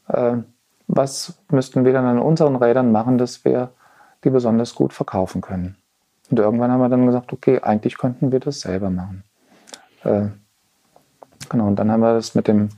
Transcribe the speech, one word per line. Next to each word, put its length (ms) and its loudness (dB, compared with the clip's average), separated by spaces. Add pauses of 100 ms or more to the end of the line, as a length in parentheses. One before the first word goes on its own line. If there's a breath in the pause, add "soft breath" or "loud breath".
Äh, 300 0 (500)
was 460 -4 (160)
müssten 340 0
wir 80 4
dann 140 0
an 140 2
unseren 360 2
Rädern 380 4
machen, 240 2
dass 260 -4
wir 280 0 (520 soft breath)
die 60 2
besonders 460 0
gut 180 0
verkaufen 480 -4
können? 360 -8 (520)
Und 80 0
irgendwann 340 2
haben 80 2
wir 100 2
dann 180 2
gesagt, 260 -2
okay, 300 2
eigentlich 340 -2
könnten 340 -2
wir 80 0
das 220 -6
selber 300 -4
machen. 320 -8 (800 loud breath)
Äh, 240 0 (1200)
genau, 160 0
und 120 2
dann 140 0
haben 100 2
wir 120 4
das 220 -4
mit 120 2
dem 300 2